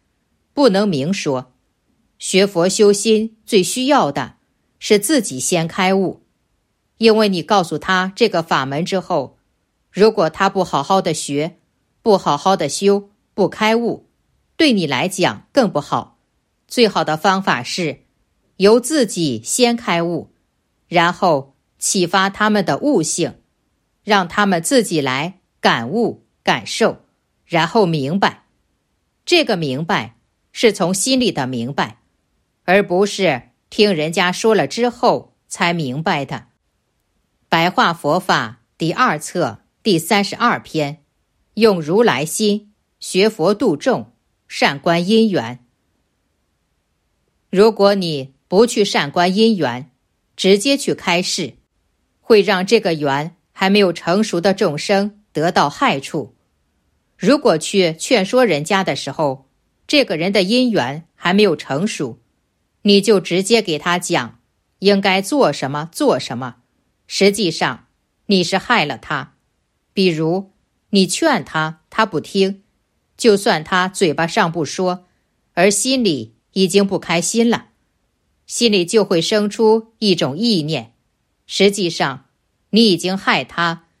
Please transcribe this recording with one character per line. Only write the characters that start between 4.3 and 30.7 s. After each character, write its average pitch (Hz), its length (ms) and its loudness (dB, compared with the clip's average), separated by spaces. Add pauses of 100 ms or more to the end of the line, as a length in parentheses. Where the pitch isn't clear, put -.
是 208 200 0
自 247 240 0
己 131 180 -8
先 165 280 -2
开 185 260 0
悟， 196 300 -2 (760)
因 220 200 4
为 220 100 4
你 185 140 -2
告 208 200 2
诉 160 160 -4
他 185 380 -2
这 226 140 2
个 170 120 -2
法 151 240 -2
门 143 200 -4
之 190 140 -2
后， 151 380 -4 (540)
如 214 200 4
果 180 180 0
他 196 200 0
不 190 140 -2
好 156 180 -2
好 190 200 2
的 180 120 -4
学， 147 440 -6 (440)
不 202 160 4
好 151 200 0
好 190 180 2
的 165 140 -4
修， 202 400 0 (240)
不 190 160 0
开 220 260 0
悟， 233 320 -4 (480)
对 311 160 4
你 190 160 2
来 139 200 -2
讲 147 440 -2
更 233 180 2
不 147 100 -2
好。 - 380 -6 (500)
最 240 200 2
好 190 160 0
的 156 140 -2
方 190 240 0
法 143 220 -2
是 - 400 -8 (540)
由 214 220 6
自 240 260 0
己 143 380 -4
先 240 320 0
开 170 280 -2
悟， 170 300 -8 (540)
然 170 240 2
后 165 440 -2 (220)
启 - 280 -2
发 190 240 0
他 214 200 -2
们 208 160 0
的 139 140 -2
悟 262 220 0
性， 156 380 -6 (640)
让 196 240 0
他 208 180 0
们 180 160 0
自 247 220 2
己 165 160 -2
来 135 400 -4 (220)
感 131 280 0
悟、 156 360 -4 (180)
感 135 240 -2
受， - 380 -2 (400)
然 165 200 0
后 208 200 2
明 160 340 -2
白。 - 240 -2 (840)
这 330 200 2
个 220 100 -2
明 151 300 -4
白 147 320 -6 (340)
是 214 220 2